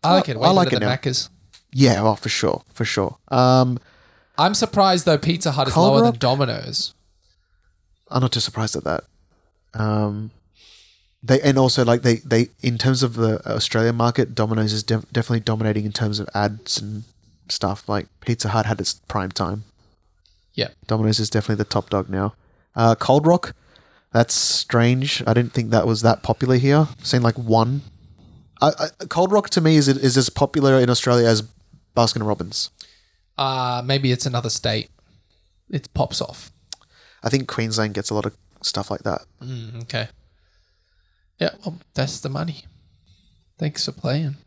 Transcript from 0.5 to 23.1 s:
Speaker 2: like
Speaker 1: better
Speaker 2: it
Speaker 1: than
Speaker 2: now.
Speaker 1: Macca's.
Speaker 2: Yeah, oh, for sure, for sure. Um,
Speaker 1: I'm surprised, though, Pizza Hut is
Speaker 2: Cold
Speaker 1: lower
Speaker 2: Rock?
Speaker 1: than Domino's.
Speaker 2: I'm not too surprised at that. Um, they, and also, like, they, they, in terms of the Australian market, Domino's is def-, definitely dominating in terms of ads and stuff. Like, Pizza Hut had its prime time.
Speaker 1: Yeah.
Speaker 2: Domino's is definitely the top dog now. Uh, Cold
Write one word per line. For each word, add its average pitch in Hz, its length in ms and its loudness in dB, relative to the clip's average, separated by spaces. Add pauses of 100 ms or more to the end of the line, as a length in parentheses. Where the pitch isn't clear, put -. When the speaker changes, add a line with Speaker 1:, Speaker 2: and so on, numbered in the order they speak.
Speaker 2:
like 190 160 4
Speaker 1:
better 123 80 0
Speaker 2:
it 123 60 0
Speaker 1:
than 104 80 0
Speaker 2:
now. 127 60 0
Speaker 1:
Macca's. - 340 -4 (420)
Speaker 2:
Yeah, 123 300 4
oh, 107 140 4
for - 140 -8
sure, - 340 -2 (100)
for - 100 -4
sure. - 340 -4 (100)
Um, 127 500 4 (640)
Speaker 1:
I'm 190 160 2
surprised, 196 500 2
though, 156 140 4
Pizza 165 320 -2
Hut 131 160 0
is - 80 -2
Speaker 2:
Cold 160 180 6
Speaker 1:
lower 135 80 6
Speaker 2:
Rock? 233 120 4
Speaker 1:
than 117 60 -8
Domino's. 127 760 -2 (1120)
Speaker 2:
I'm 127 120 0
not 127 100 -2
too 120 80 -4
surprised - 360 -6
at - 100 -8
that. 76 180 -4 (720)
Um, 107 560 -4 (920)
they, 127 200 4
and 139 180 4
also, 127 260 4
like, 120 160 4
they, 120 160 4
they, 120 320 0 (120)
in 120 180 -2
terms 127 240 2
of 117 120 -2
the 113 320 0
Australian 113 500 0
market, 117 360 0
Domino's 110 400 -2
is 107 80 -4
def-, 110 300 -2
definitely 117 300 -2
dominating 107 440 -2
in 107 60 -4
terms 104 280 -2
of 101 140 -8
ads 104 480 -4
and 104 220 -10 (460)
stuff. - 380 -6
Like, 104 200 -4 (140)
Pizza 117 280 -4
Hut 107 160 0
had 110 160 -4
its - 140 -4 (120)
prime 95 240 -4
time. 101 320 -6 (920)
Speaker 1:
Yeah. - 140 -4 (180)
Speaker 2:
Domino's 110 320 0
is 107 100 -2
definitely 107 340 -2
the - 20 -2
top - 260 -4
dog 95 180 -4
now. 95 240 -4 (420)
Uh, 113 200 4
Cold 151 320 2